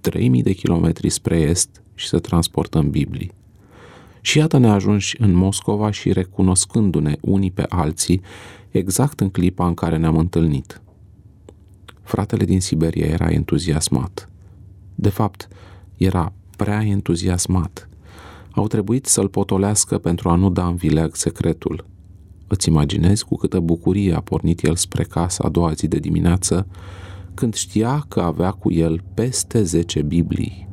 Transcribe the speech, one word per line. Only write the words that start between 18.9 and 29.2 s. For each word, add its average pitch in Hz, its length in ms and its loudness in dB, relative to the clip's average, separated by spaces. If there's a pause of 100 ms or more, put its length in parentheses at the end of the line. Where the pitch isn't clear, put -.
să-l 98 220 2
potolească 98 720 0
pentru 87 300 -2
a 85 60 4
nu 92 160 4
da 90 160 0
în 87 80 0
vileag 78 400 0
secretul. - 720 -4 (600)
Îți - 220 0
imaginezi 78 560 2
cu - 120 -4
câtă - 240 -2
bucurie 85 540 0
a 78 60 0
pornit - 420 -2
el 82 140 2
spre - 260 -4
casă 85 400 -2
a 90 60 0
doua 82 240 2
zi 80 160 -4
de 78 100 0
dimineață, 85 680 0 (680)
când 117 200 -2
știa 123 540 -2
că - 120 -2
avea 87 300 0
cu 92 220 -2
el 82 300 0 (120)
peste 120 480 -2